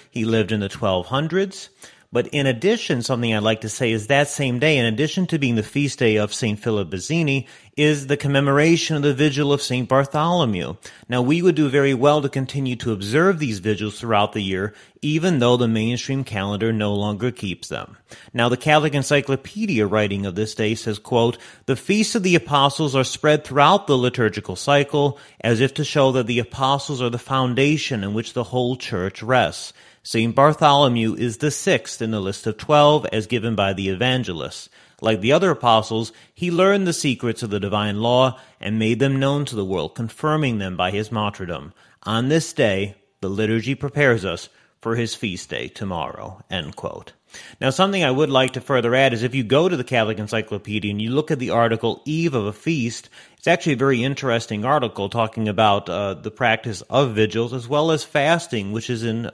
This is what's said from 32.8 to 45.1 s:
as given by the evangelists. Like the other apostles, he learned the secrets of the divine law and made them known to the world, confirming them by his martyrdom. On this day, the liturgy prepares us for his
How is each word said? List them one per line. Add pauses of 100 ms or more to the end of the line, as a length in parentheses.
as
given
by
the
evangelists. (320)
Like
the
other
apostles, (200)
he
learned
the
secrets
of
the
divine
law (200)
and
made
them
known
to
the
world,
confirming
them
by
his
martyrdom. (300)
On
this
day, (260)
the
liturgy
prepares
us (320)
for
his